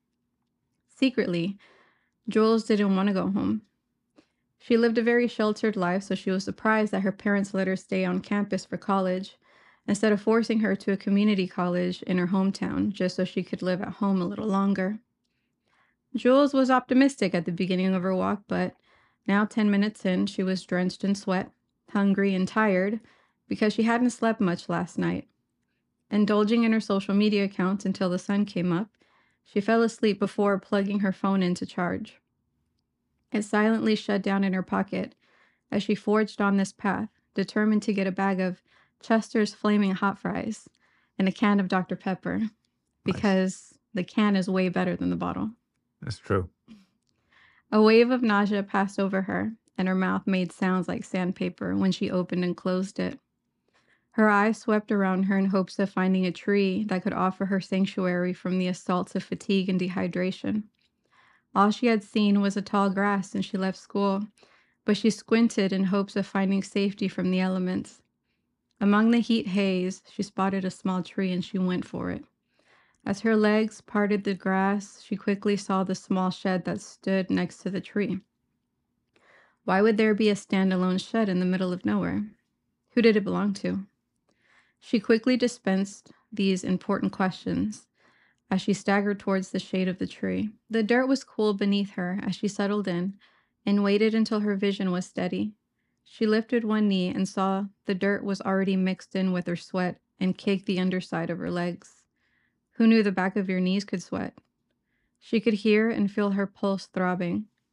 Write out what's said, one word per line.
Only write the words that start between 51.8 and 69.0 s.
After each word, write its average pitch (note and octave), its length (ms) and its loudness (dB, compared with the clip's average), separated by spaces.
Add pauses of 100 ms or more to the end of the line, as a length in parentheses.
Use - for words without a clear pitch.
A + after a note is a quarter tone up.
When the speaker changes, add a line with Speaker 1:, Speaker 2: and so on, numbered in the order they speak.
Speaker 1:
she F#3 200 -4
opened F3+ 340 -2
and F3 120 -2
closed F#3 440 -4
it. F#3 180 -6 (920)
Her G#3+ 180 4
eyes G#3 260 2
swept G#3+ 360 0
around F#3+ 320 2
her G3 120 2
in F#3+ 100 2
hopes F#3+ 320 0
of G3 120 0
finding F#3 340 2
a F3+ 80 0
tree G3+ 520 0
that F#3 180 -2
could G3+ 100 -2
offer F#3+ 340 -2
her F#3+ 140 0
sanctuary F3+ 720 -2
from F#3 260 -4
the F3+ 100 0
assaults F#3 460 -2
of F#3+ 100 -6
fatigue F#3+ 440 -2
and F#3 120 0
dehydration. F#3 840 -4 (920)
All G3+ 140 6
she A3+ 160 -2
had A3 180 2
seen G3+ 380 2
was G3 120 0
a G3+ 80 -2
tall G3+ 280 0
grass G3 400 0
since F#3+ 160 -4
she - 100 -6
left F#3+ 220 -2
school, G3+ 480 -2 (580)
but G#3 120 2
she A3+ 120 0
squinted A3 640 2
in F#3+ 120 0
hopes G3+ 300 -2
of G3 120 -2
finding G3 360 0
safety G3 460 -2
from F#3 220 -2
the F#3 100 0
elements. F#3 640 -4 (760)
Among G#3 320 4